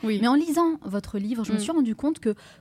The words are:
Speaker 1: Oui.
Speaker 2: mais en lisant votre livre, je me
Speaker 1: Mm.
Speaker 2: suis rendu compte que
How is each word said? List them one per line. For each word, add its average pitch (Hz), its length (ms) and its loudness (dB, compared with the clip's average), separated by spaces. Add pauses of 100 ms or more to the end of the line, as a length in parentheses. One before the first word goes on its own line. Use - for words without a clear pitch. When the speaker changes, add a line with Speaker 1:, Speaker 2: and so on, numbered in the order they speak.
Speaker 1:
Oui. 214 180 0
Speaker 2:
mais 233 60 4
en 254 80 6
lisant 330 480 2
votre 202 360 -6
livre, 220 240 -4
je 214 80 -6
me 214 60 2
Speaker 1:
Mm. 208 40 -2
Speaker 2:
suis 208 100 -4
rendu 262 240 2
compte - 240 -2
que 214 140 0 (280)